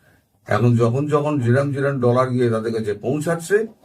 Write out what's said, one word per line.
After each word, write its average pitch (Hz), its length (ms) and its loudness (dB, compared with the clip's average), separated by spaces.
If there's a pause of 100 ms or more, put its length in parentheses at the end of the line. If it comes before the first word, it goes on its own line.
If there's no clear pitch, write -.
(460)
এখন 117 300 2
যখন 120 300 2
যখন 147 340 0
যেরাম 135 320 2
যেরাম 139 280 -2
ডলার 123 300 2
গিয়ে 123 200 2
তাদের 110 240 -4
কাছে 107 200 -4
পৌঁছাচ্ছে, 165 720 -2 (180)